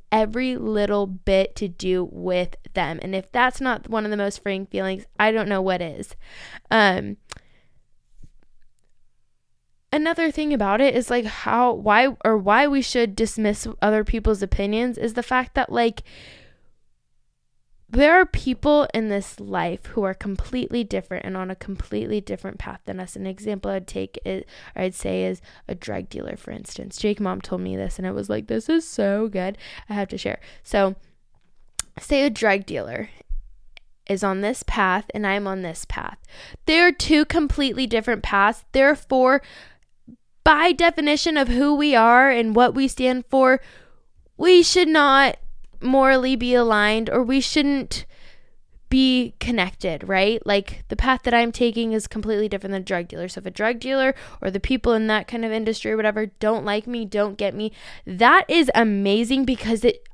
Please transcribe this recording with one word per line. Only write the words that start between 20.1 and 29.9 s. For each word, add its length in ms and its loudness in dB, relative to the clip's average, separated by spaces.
completely 720 -6
different 400 -8
and 120 -10
on 140 -8
a 60 -10
completely 640 -8
different 380 -12
path 260 -14
than 160 -12
us. 160 -14
An 100 -10
example 440 -8
I'd 180 -8
take 360 -10
is, 200 -8
or 60 -6
I'd 120 -4
say 300 -4
is 160 -6
a 80 -10
drug 340 -10
dealer, 280 -12
for 160 -16
instance. 460 -14
Jake 200 -2
Mom 220 -6
told 220 -8
me 140 -8
this 220 -6
and 80 -8
it 80 -6
was 160 -8
like, 160 -6
"This 220 -6
is 180 0
so 400 -2
good. 320 -6
I 60 -10